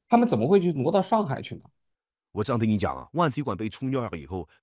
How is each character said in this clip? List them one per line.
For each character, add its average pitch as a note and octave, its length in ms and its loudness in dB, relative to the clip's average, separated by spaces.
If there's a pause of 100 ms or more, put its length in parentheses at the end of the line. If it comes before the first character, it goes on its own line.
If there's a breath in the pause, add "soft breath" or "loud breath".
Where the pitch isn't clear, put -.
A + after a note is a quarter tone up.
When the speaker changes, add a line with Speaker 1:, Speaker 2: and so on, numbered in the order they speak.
Speaker 1:
他 A#3 80 6
们 A#3+ 100 4
怎 A2 120 2
么 A2+ 80 2
会 G3 120 6
去 F3 140 0
挪 C#3 180 0
到 G3+ 80 2
上 G#3 260 2
海 - 140 -4
去 - 160 -12
呢？ - 60 -14 (680)
Speaker 2:
我 G#2 120 -2
这 - 80 -2
样 A#2+ 80 0
跟 A2+ 80 2
你 G#2+ 120 4
讲 D2 180 -2
啊， B1+ 160 -12
万 D#3+ 180 2
体 D3 120 -4
馆 A2+ 120 -4
被 A2 140 -6
冲 C3 220 -6
掉 B2 220 -4
以 D#2 120 -10
后， F2 240 -8 (140)